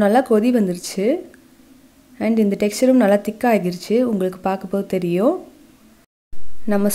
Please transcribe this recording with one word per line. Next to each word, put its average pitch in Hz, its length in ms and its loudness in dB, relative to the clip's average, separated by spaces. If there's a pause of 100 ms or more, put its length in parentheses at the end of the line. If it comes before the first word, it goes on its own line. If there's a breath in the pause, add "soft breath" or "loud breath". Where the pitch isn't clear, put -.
நல்லா 233 160 4 (100)
கொதி 220 180 4 (100)
வந்துருச்சு. 185 460 -4 (1160)
And 226 180 0
இந்த 196 180 0
டெக்ஸ்சரும் 254 420 2
நல்லா 202 220 4
திக்கா 220 300 -4
ஆகிருச்சு. 180 420 -2 (140)
உங்களுக்கு 185 340 -4
பார்க்கும்போது 196 480 -4
தெரியும். 185 420 0 (1400)
நம்ம 202 220 0